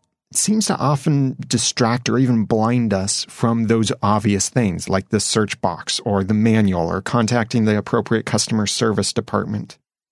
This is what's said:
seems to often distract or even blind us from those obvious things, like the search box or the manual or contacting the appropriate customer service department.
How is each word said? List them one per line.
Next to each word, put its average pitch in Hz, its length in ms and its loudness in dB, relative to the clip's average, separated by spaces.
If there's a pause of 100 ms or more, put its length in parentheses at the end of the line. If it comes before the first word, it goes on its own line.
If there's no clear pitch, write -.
(340)
seems 214 320 0
to - 100 -2
often 143 640 0
distract 120 680 0
or 110 80 0
even 123 260 2
blind 113 500 2
us 95 360 -2
from 117 380 0
those 113 260 2 (100)
obvious 104 460 2
things, 95 400 -2
like 95 180 -2
the 107 140 0
search - 400 -2
box - 400 -4
or 101 220 0
the 98 100 0
manual 107 540 2
or 90 140 -2
contacting 117 640 0
the 107 140 2
appropriate 110 480 0
customer 107 420 -2
service 107 460 -2
department. 104 640 -4 (340)